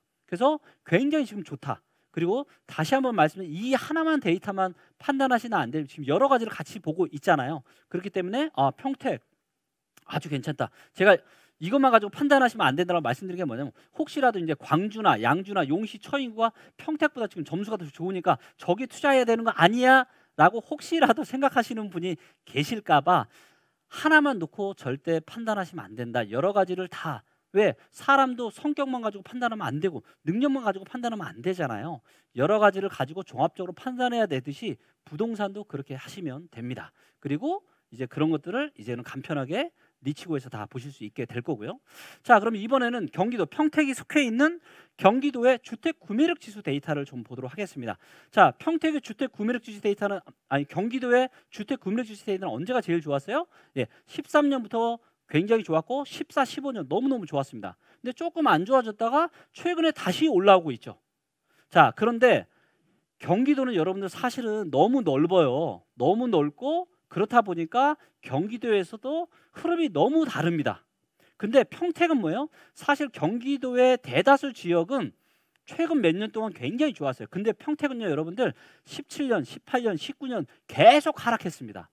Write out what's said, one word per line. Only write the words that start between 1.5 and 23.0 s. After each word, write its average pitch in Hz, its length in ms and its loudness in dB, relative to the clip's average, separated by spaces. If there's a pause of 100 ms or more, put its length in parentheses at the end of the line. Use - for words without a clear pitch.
그리고 196 340 -2 (200)
다시 - 280 -4
한번 262 220 2
말씀드리면 160 420 0
이 247 160 -4
하나만 311 460 0
데이터만 190 540 -2 (240)
판단하시면 254 600 0
안 123 140 -2
돼요. 151 160 -4
지금 147 180 -12
여러 190 220 4
가지를 233 240 2
같이 185 280 -12
보고 165 340 -2
있잖아요. 143 500 0 (240)
그렇기 180 220 -8
때문에 214 440 -4
"아, 139 180 4
평택 262 500 -6 (840)
아주 - 240 -6
괜찮다." 139 400 -4 (220)
제가 190 260 8 (420)
이것만 254 320 2
가지고 208 180 6
판단하시면 254 580 2
안 131 80 2
된다고 175 240 2
말씀드린 175 380 -4
게 185 80 -4
뭐냐면, 127 260 -6 (260)
혹시라도 262 400 0
이제 160 220 -2
광주나 190 640 0
양주나 170 480 0
용시, 208 280 -4
처인구가 226 540 -4 (240)
평택보다 294 520 -4
지금 160 180 -8
점수가 202 320 -6
더 170 80 -10
좋으니까 170 520 0 (200)
"저기 247 280 -2
투자해야 269 380 2
되는 226 220 0
거 226 60 0
아니야?" 247 540 6 (300)
라고 190 240 6
혹시라도 294 640 0
생각하시는 262 640 -2
분이 175 280 -6 (260)
계실까 151 580 0